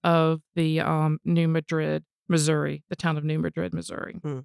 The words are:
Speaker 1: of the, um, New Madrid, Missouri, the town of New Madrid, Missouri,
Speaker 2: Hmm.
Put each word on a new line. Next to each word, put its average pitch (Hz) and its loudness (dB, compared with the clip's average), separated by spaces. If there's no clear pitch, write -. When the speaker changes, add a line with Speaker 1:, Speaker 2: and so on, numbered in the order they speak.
Speaker 1:
of 160 4
the, 160 2
um, 156 0
New 170 4
Madrid, 156 -2
Missouri, 151 0
the 180 -8
town 160 -2
of 151 -4
New 156 -2
Madrid, 170 -4
Missouri, - -10
Speaker 2:
Hmm. 143 -6